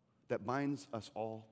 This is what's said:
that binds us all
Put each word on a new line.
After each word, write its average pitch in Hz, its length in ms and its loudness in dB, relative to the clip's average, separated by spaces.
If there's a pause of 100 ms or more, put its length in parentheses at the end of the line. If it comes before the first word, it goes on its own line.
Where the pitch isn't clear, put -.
(280)
that 104 180 2
binds 139 460 2
us 110 220 -4
all 110 380 -2